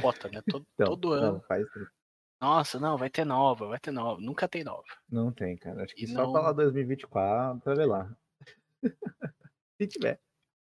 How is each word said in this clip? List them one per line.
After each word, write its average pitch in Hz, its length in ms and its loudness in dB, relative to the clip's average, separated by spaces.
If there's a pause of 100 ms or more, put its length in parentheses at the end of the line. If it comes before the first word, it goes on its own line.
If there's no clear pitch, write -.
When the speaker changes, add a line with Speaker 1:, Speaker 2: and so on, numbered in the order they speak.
Speaker 1:
cota, 123 280 2
né? 104 200 -10
Todo, 147 180 -4
Speaker 2:
<laughs> - 80 -20
Então, 104 120 4
Speaker 1:
todo 175 220 0
Speaker 2:
não, 160 60 4
Speaker 1:
ano. 107 260 2
Speaker 2:
faz 101 320 -2
tempo. 104 180 -12 (500)
Speaker 1:
"Nossa, 147 380 4
não, 151 180 0
vai 131 140 -2
ter - 140 0
Nova, 131 420 2
vai 113 140 -6
ter - 100 -8
Nova." 113 300 -4
Nunca 127 260 -4
tem 170 160 -8
Nova. - 240 -10 (240)
Speaker 2:
Não 117 220 0
tem, 90 240 -4
cara. 95 260 -10
Acho 95 140 -10
que 110 80 -8
Speaker 1:
E - 20 -6
Speaker 2:
só 123 160 -2
Speaker 1:
não 131 100 0
Speaker 2:
pra 156 80 4
lá 160 120 4
dois 147 200 4
mil 135 100 0
e 127 40 -2
vinte 135 160 -4
e - 60 -14
quatro, 120 640 0
olha 151 120 4
lá. 101 320 0 (680)
<laughs> - 520 -6 (460)
Se 202 80 0
tiver. - 320 -4 (480)